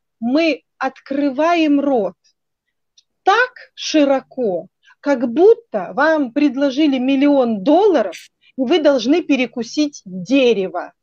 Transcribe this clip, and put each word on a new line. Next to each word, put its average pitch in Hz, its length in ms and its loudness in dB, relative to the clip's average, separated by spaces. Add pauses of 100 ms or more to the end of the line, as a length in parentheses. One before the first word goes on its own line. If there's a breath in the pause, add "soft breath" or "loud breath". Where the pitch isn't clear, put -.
(200)
Мы 285 420 0 (160)
открываем 285 1000 -2
рот 254 340 -2 (1120)
так 453 260 2 (240)
широко, 254 920 -2 (320 soft breath)
как 269 320 -2
будто 247 600 2
вам 285 380 0
предложили 277 680 0
миллион 262 640 0
долларов, 294 540 2 (400 soft breath)
и 254 60 -4
вы 302 180 0
должны 285 420 2
перекусить 269 840 -4
дерево. 190 880 -2 (100)